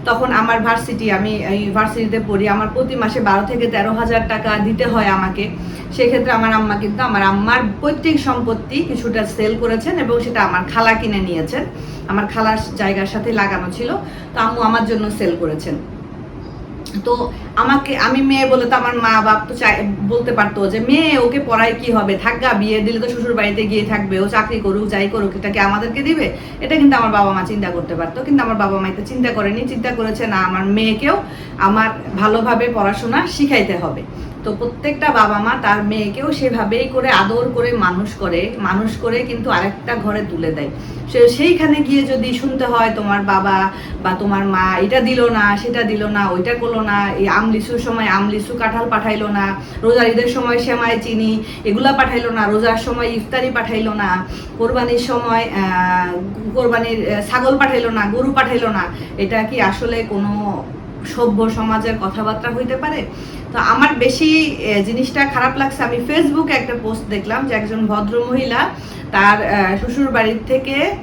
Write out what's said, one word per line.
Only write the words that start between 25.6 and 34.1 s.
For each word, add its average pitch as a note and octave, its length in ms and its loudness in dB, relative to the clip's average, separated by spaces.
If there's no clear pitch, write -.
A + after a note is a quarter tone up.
দিবে?" D#4 300 0
এটা D#4+ 160 0
কিন্তু C#4 200 8
আমার A3+ 160 2
বাবা G3+ 200 4
মা F#3 140 0
চিন্তা G3+ 240 -2
করতে E3+ 240 -4
পারতো, E3 300 -4
কিন্তু C#4 200 4
আমার A3 120 0
বাবা G3 240 2
মা F#3+ 80 -2
এটা F#3+ 180 -6
চিন্তা B3 260 0
করেনি, G#3 360 0
চিন্তা B3 220 -2
করেছে A3+ 360 -2
না G3+ 100 0
আমার F#3 300 0
মেয়েকেও A3 560 2
আমার G#3+ 320 4
ভালোভাবে A3+ 560 2
পড়াশোনা A3+ 520 0
শিখাইতে A#3+ 500 2
হবে। D#3+ 260 -6